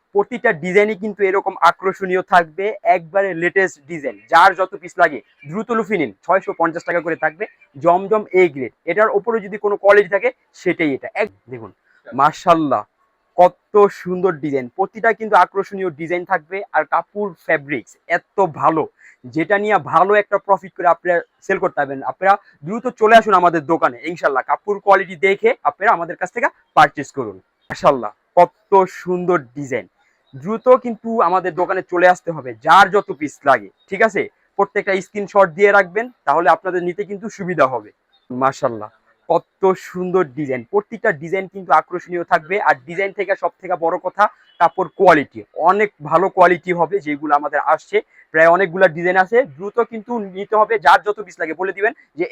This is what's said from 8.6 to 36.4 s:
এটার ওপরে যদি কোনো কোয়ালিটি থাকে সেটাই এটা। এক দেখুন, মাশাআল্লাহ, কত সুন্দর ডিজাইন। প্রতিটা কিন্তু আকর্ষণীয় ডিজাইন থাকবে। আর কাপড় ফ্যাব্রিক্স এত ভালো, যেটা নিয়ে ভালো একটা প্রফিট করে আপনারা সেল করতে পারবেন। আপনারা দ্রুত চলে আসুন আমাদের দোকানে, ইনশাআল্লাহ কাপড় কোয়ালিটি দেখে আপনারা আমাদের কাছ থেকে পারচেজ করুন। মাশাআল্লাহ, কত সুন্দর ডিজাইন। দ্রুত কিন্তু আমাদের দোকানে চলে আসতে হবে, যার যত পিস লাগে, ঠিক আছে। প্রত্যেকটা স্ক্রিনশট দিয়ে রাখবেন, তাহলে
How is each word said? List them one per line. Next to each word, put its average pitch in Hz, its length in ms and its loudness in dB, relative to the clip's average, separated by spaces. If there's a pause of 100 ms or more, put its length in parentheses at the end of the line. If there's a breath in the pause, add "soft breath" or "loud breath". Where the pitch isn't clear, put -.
এটার 208 280 0
ওপরে 226 260 -4
যদি 202 200 -12
কোনো 202 180 0
কোয়ালিটি 202 320 4
থাকে 196 140 -2 (320)
সেটাই 165 360 -2
এটা। 120 120 -12 (140)
এক 214 60 -4 (240)
দেখুন, 113 180 -16 (360)
মাশাআল্লাহ, 139 760 0 (560)
কত 180 360 2 (280)
সুন্দর 185 300 -2 (120)
ডিজাইন। 135 220 -2 (100)
প্রতিটা 196 420 -2
কিন্তু 214 160 -4 (100)
আকর্ষণীয় 190 460 -6 (100)
ডিজাইন 175 300 -4
থাকবে। 175 280 -6 (180)
আর 156 60 0 (100)
কাপড় 180 400 -6 (140)
ফ্যাব্রিক্স 147 460 -4 (240)
এত - 220 -6 (220)
ভালো, 156 220 2 (420 soft breath)
যেটা 160 380 -2
নিয়ে 208 140 0 (160)
ভালো 180 200 4 (100)
একটা 202 140 -4 (100)
প্রফিট 185 300 0
করে 175 180 0
আপনারা 175 220 -2 (300)
সেল 190 160 -2
করতে 165 180 -4
পারবেন। 135 200 -6 (100)
আপনারা 190 220 0 (340 soft breath)
দ্রুত 220 180 -8 (160)
চলে 220 200 4
আসুন 214 200 -2
আমাদের 165 220 2 (100)
দোকানে, 147 240 0 (140)
ইনশাআল্লাহ 143 400 -2
কাপড় 196 340 -4
কোয়ালিটি 190 320 2 (100)
দেখে 202 240 2 (180)
আপনারা 196 280 -2
আমাদের 170 240 -8
কাছ 185 160 -8
থেকে 240 120 -4 (280)
পারচেজ 147 400 2
করুন। 107 200 -8 (340)
মাশাআল্লাহ, 131 400 0 (280)
কত - 340 2 (300)
সুন্দর 180 360 -2 (180)
ডিজাইন। 123 300 -8 (480)
দ্রুত 196 320 -6 (180)
কিন্তু 226 260 -8 (180)
আমাদের 180 320 -2
দোকানে 180 220 -4 (100)
চলে 175 200 2
আসতে - 240 -4
হবে, 127 140 -14 (140)
যার 180 300 6
যত 196 140 0 (120)
পিস 147 140 -8 (140)
লাগে, 113 200 2 (200)
ঠিক 190 200 -6
আছে। 175 140 -4 (340)
প্রত্যেকটা 196 360 -2 (140)
স্ক্রিনশট 196 500 0
দিয়ে 202 160 6
রাখবেন, 202 340 0 (200)
তাহলে 160 300 2